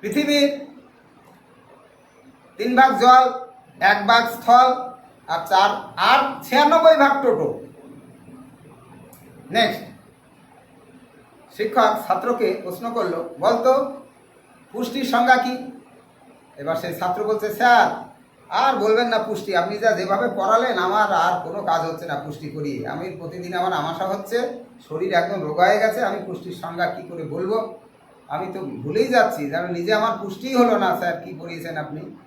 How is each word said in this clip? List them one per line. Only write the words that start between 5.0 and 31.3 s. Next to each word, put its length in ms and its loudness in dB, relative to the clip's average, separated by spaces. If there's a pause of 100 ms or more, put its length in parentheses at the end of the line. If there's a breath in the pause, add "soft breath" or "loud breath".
আর 180 -4
চার, 240 4 (260)
আর 460 2
ছিয়ানব্বই 540 6
ভাগ 260 2
টোটো।" 380 0 (1900)
নেক্সট, 320 0 (1700)
শিক্ষক 360 2 (140)
ছাত্রকে 560 -2
প্রশ্ন 300 -10
করলো, 480 -4
"বলতো, 520 2 (800)
পুষ্টির 320 -6
সংজ্ঞা 320 4
কি?" 360 -4 (840)
এবার 200 -4
সেই 180 -6
ছাত্র 300 -4
বলছে, 300 -2
"স্যার, 600 4 (340)
আর 280 0
বলবেন 320 2
না 100 0
পুষ্টি, 380 -4
আপনি 220 -2
যা 140 2
যেভাবে 440 -2
পড়ালেন, 420 0
আমার 340 0
আর 280 2
কোনো 220 -8
কাজ 180 0
হচ্ছে 260 -8
না 80 -6
পুষ্টি 340 -10
করিয়ে। 400 -8
আমি 320 -10
প্রতিদিন, 340 -12
আমার 180 0
আমাশা 340 -4
হচ্ছে, 580 -6 (240)
শরীর 240 -4
একদম 300 0
রোগা 240 2
হয়ে 120 4
গেছে, 260 0
আমি 220 -4
পুষ্টির 360 -12
সংজ্ঞা 240 -4
কী 220 -8
করে 160 -12
বলবো? 540 -6 (500)
আমি 260 -8
তো 60 -10
ভুলেই 480 -4
যাচ্ছি, 420 0
যেন 220 -4
নিজে 220 -2
আমার 240 0
পুষ্টিই 360 -8
হলো 240 4
না 180 0
স্যার, 260 -4
কী 180 -14